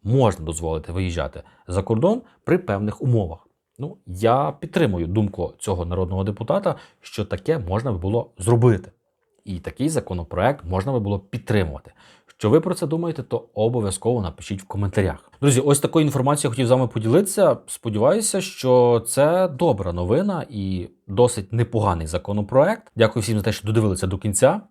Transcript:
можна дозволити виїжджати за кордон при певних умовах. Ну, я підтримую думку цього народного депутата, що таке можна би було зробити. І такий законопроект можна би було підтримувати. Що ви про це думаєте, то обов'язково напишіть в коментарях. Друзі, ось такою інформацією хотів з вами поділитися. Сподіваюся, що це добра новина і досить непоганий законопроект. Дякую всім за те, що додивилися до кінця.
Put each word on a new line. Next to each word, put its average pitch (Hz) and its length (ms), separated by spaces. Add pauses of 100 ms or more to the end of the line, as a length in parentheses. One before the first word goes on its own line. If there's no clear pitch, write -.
можна 107 420
дозволити 80 480
виїжджати 85 500 (260)
за 92 140
кордон 165 400 (220)
при 175 140
певних 104 440
умовах. 107 460 (300)
Ну, 151 180 (100)
я 117 540
підтримую 127 460
думку 95 520
цього 90 260
народного 92 400
депутата, 147 500 (260)
що - 240
таке 151 340
можна 110 340
би 90 60
було 101 400
зробити. 113 540 (520)
І 92 140
такий - 300
законопроект 98 760
можна 95 280
би 123 80
було 101 180
підтримувати. 90 760 (460)
Що 107 120
ви 156 100
про 180 140
це 175 120
думаєте, 165 360
то - 320
обов'язково 113 680
напишіть 95 400
в - 40
коментарях. 95 640 (100)
Друзі, 139 200
ось 143 200
такою 156 260
інформацією 139 460
хотів 123 140
з 117 40
вами 127 160
поділитися. 139 680 (100)
Сподіваюся, 160 720
що 127 680
це 170 420
добра 120 440
новина 135 580
і 95 380 (180)
досить 117 460
непоганий 104 540
законопроект. 107 920
Дякую 113 260
всім 110 160
за 95 60
те, 110 80
що - 140
додивилися 104 400
до 95 120
кінця. 131 420 (100)